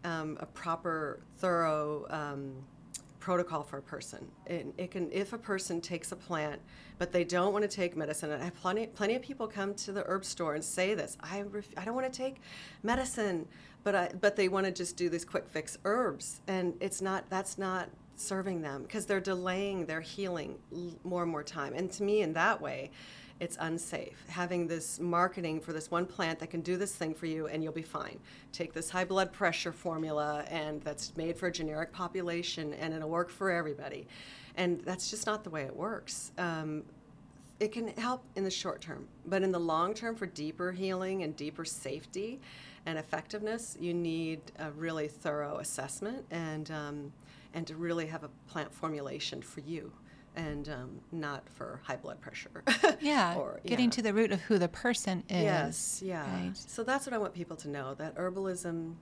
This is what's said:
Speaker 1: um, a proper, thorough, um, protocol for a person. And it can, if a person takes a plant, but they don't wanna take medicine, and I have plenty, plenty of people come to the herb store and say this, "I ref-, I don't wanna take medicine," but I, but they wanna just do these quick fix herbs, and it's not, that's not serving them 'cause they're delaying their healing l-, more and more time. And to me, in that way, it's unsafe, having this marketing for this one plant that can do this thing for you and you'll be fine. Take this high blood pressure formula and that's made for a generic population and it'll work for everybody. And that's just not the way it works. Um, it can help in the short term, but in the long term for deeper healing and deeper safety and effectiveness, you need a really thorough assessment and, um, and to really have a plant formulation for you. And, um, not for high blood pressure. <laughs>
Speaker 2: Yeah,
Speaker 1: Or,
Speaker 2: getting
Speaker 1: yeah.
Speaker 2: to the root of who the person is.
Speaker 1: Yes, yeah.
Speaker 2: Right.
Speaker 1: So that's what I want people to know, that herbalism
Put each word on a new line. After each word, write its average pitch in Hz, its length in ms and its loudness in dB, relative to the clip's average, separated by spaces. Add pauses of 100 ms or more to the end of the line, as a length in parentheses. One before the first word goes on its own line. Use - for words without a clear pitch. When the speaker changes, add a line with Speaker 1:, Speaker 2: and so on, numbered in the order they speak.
Speaker 1:
um, 160 360 -2
a 156 60 -6
proper, 165 720 -2 (180)
thorough, 156 720 4
um, 143 440 -4 (640)
protocol 175 440 2
for 139 140 -8
a 139 40 -8
person. - 460 -10 (180)
And 170 320 -4
it 180 140 -2
can, 175 200 -2
if 196 200 0
a 233 60 -6
person 190 420 0
takes 170 320 -4
a 180 40 -6
plant, 151 440 -2 (380)
but 175 140 0
they 175 120 6
don't 175 280 4
wanna 208 160 4
take 180 280 0
medicine, 151 360 0
and 139 100 -2
I 165 40 -2
have 175 80 -4
plenty, 208 320 2
plenty 214 280 2
of 254 80 -2
people 262 260 -4
come 202 280 -2
to 208 160 -6
the 202 140 0
herb 190 180 0
store 156 300 0
and 160 100 0
say 190 300 2
this, - 260 -2
"I 190 220 -4
ref-, 208 340 -6
I 185 80 -4
don't 226 100 -2
wanna 262 160 0
take 262 300 -4 (420)
medicine," 214 640 2 (380)
but 202 100 4
I, 175 140 6 (120)
but 208 160 8
they 190 120 6
wanna 190 240 4
just 175 240 -2
do 180 120 4
these 170 160 0
quick - 240 -2
fix - 360 -4
herbs, 202 600 2
and 180 340 2
it's 190 200 0
not, 190 300 0
that's 190 280 -2
not 185 300 0 (280)
serving 190 460 0
them 139 240 -4
'cause 214 200 -2
they're 196 140 4
delaying 185 680 0
their 156 140 0
healing 170 580 -4 (140)
l-, 175 300 -6
more 180 200 0
and 170 80 2
more 151 120 0
time. 151 320 -4
And 180 180 0
to - 100 -2
me, 208 200 6
in 160 120 2
that 185 260 4
way, 135 300 -4 (500)
it's 170 180 -2
unsafe, - 680 -2
having 175 400 0
this 160 320 -2
marketing 175 600 4
for 165 120 -6
this 156 180 -4
one 175 160 4
plant 165 320 0
that 160 120 -6
can 165 100 -2
do 175 160 0
this 190 180 0
thing 160 180 0
for 160 140 -4
you 156 220 0
and 156 160 0
you'll 156 80 -2
be 160 100 -4
fine. - 380 -6 (320)
Take 165 200 -2
this 160 180 -2
high 185 140 4
blood 190 280 4
pressure 170 400 2
formula 151 760 0
and 151 340 -2
that's - 340 -4
made 165 200 0
for 180 120 2
a - 20 4
generic 160 420 -2
population 170 840 -2
and 160 200 -2
it'll 156 160 -2
work 170 200 2
for 190 200 0
everybody. 147 560 -2 (500)
And 175 260 4
that's 180 280 -2
just 220 160 -4
not 214 160 0
the 185 80 -8
way 156 120 -2
it 135 120 -6
works. - 640 -4
Um, 160 460 0 (760)
it 214 140 2
can 226 240 -2
help 247 260 0 (140)
in 196 80 2
the 190 60 2
short - 300 -2
term, - 280 -8 (180)
but 185 160 4
in 190 80 6
the 185 80 4
long 165 360 4
term 226 200 -2
for 214 120 -4
deeper 160 440 -2
healing 185 540 0
and 151 100 -2
deeper 151 300 -6
safety 185 760 -6 (460)
and 165 100 0
effectiveness, 214 840 -4
you 175 120 0
need 165 480 0 (200)
a 156 100 -4
really 156 380 -2
thorough 147 500 -2
assessment 196 720 -4
and, 156 400 -4
um, 147 420 -6 (420)
and 165 120 -4
to 160 80 -8
really 170 320 0
have 156 160 -6
a 147 60 -10 (180)
plant - 260 -6
formulation 143 720 -4
for - 180 -10
you. 165 300 -6 (440)
And, 147 360 -4
um, 127 280 -6 (140)
not 147 380 -4
for - 340 -10
high 131 120 -2
blood - 260 -8
pressure. - 440 -12
<laughs> 294 360 8
Speaker 2:
Yeah, 247 340 6
Speaker 1:
Or, - 300 -2
Speaker 2:
getting 247 200 6
Speaker 1:
yeah. 226 100 8
Speaker 2:
to 247 60 0
the 208 120 4
root 214 180 8
of 190 80 4
who - 180 6
the 175 100 6
person 196 600 2
is. 185 140 4
Speaker 1:
Yes, 165 600 2
yeah. 180 200 -2 (240)
Speaker 2:
Right. 185 100 -4
Speaker 1:
So - 280 -6
that's 269 200 2
what 269 80 -4
I 233 60 2
want 190 160 0
people 170 220 -4
to 156 120 -8
know, 139 280 -2
that 156 200 -6
herbalism 180 840 -2